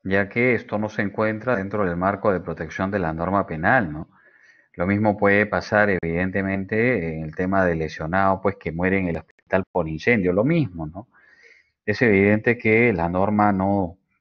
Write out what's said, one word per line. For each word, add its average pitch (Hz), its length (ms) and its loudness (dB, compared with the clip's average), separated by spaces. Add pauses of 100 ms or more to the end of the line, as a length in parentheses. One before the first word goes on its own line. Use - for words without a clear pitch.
Ya 98 240 0
que 120 260 0
esto 104 240 -4
no 107 100 -4
se - 140 -4
encuentra 110 540 -2
dentro 98 280 -4
del 85 120 -2
marco 98 360 0
de 85 80 0
protección 87 500 -6
de 101 80 -2
la 80 140 -2
norma 92 340 -2
penal, 117 460 0
¿no? 151 160 -10 (640)
Lo 87 120 -2
mismo 104 300 2
puede 104 300 4
pasar, 104 440 2
evidentemente, 92 1200 -2
en 80 100 -8
el 78 100 -10
tema 92 300 0
de 85 120 2
lesionado, 90 640 -2
pues, 98 160 -2
que - 160 -8
muere 92 260 0
en 90 100 -2
el 80 100 -4
hospital - 520 -4
por 85 180 -2
incendio, 90 440 0
lo 101 120 2
mismo, 110 420 -2
¿no? 90 220 -14 (760)
Es 104 160 -2
evidente 107 580 4
que 113 340 4
la 85 160 -2
norma 104 440 2
no, 95 460 0 (220)